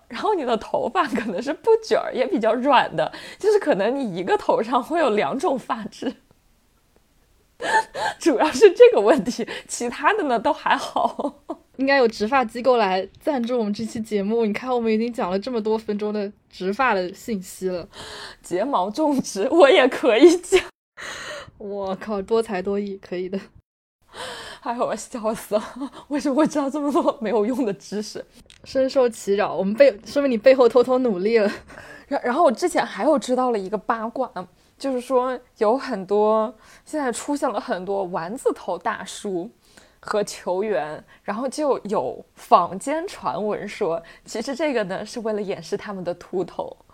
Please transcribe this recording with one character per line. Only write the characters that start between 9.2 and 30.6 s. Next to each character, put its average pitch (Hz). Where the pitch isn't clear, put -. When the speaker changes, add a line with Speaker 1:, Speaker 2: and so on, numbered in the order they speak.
Speaker 1:
题， 233
其 240
他 294
的 427
呢， 247
都 285
还 -
好。 -
Speaker 2:
应 262
该 277
有 247
植 214
发 254
机 233
构 247
来 190
赞 285
助 240
我 233
们 208
这 226
期 220
节 208
目， 226
你 208
看 254
我 240
们 226
已 220
经 233
讲 226
了 185
这 202
么 240
多 214
分 214
钟 208
的 208
植 190
发 254
的 185
信 202
息 185
了。 180
Speaker 1:
睫 180
毛 220
种 294
植 202
我 277
也 277
可 233
以 330
讲。 349
Speaker 2:
我 196
靠， 208
多 220
才 214
多 202
艺， 202
可 -
以 185
的。 190
Speaker 1:
哎， 240
我 185
笑 220
死 -
了， 240
为 285
什 294
么 262
会 311
知 -
道 277
这 294
么 285
多 277
没 214
有 208
用 247
的 196
知 -
识？ -
Speaker 2:
深 262
受 262
其 196
扰， 180
我 165
们 196
背-， 262
说 -
明 277
你 233
背 262
后 262